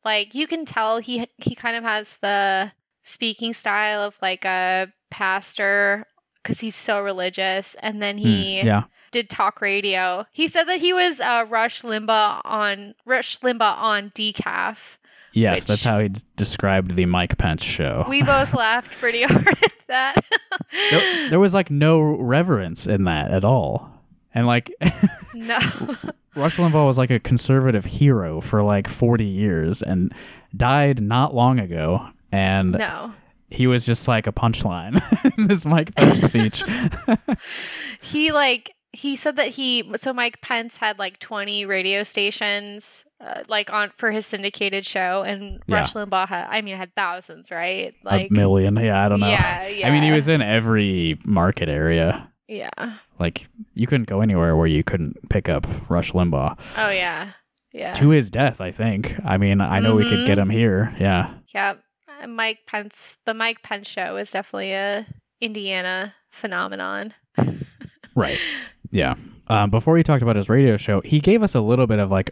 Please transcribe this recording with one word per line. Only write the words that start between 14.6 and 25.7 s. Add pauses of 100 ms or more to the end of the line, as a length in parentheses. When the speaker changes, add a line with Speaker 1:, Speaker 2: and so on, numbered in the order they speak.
Speaker 2:
Yes,
Speaker 1:
which
Speaker 2:
that's
how
he
d-, (160)
described
the
Mike
Pence
show.
Speaker 1:
we
both
Speaker 2:
<laughs>
Speaker 1:
laughed
pretty
<laughs>
hard
at (160)
that. (760)
Speaker 2:
There,
there
was,
like,
no
reverence
in
that
at
all. (440)
And,
like,
<laughs>
Speaker 1:
No. (760)